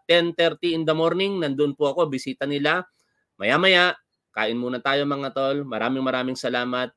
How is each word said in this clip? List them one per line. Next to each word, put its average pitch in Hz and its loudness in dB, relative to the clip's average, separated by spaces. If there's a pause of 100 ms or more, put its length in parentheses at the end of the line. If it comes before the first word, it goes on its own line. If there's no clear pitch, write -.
ten 170 2
thirty 170 0
in 160 -2
the 156 2
morning. 175 0
Nandun 143 0
po 139 0
ako, 165 0
bisita 135 -6
nila. 151 0 (560)
Maya-maya, 175 4 (400)
kain 110 -2
muna 123 -4
tayo, 143 0
mga 139 -4
tol. 135 -2
Maraming 127 -2
maraming 127 -2
salamat 123 -4